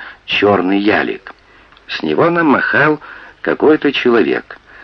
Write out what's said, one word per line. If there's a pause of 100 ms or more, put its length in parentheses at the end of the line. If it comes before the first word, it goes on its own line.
(260)
черный
ялик. (540)
С
него
нам
махал (420)
какой-то
человек. (260)